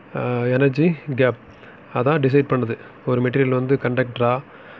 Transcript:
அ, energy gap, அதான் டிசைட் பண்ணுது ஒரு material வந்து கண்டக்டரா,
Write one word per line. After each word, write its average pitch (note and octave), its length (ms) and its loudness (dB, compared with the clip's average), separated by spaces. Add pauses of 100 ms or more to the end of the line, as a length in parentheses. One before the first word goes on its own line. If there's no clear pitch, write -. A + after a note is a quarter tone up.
(160)
அ, C3 40 -6 (260)
energy C3+ 480 2 (220)
gap, B2 180 2 (600)
அதான் C#3 260 0
டிசைட் C3+ 280 2
பண்ணுது A#2 300 -2 (280)
ஒரு B2 160 0
material B2+ 260 0
வந்து B2+ 340 0
கண்டக்டரா, B2 580 -2 (400)